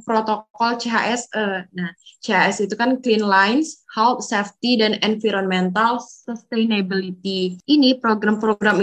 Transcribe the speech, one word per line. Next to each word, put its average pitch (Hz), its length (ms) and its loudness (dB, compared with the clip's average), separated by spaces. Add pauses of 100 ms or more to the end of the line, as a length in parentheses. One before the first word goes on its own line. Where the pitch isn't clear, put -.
protokol 220 720 -2
C 233 160 -6
H 226 40 0 (120)
S 240 140 -4 (100)
E. 196 400 -4
Nah, 180 160 -6 (320)
C 208 160 -2
H 180 160 2
S - 40 -6 (120)
itu 208 80 -6
kan 254 240 0
Clean 220 240 0
Lines, 208 560 2 (160)
Health, 226 320 0
Safety, 226 480 0
dan 214 240 2
Environmental 208 1040 0
Sustainability. 190 1600 -4
Ini 269 320 4
program-program 214 880 0